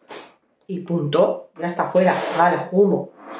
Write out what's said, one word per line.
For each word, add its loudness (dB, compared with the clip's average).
Y -8
punto. 0
Ya -6
está -4
fuera. 4
Vale, 2
humo. 2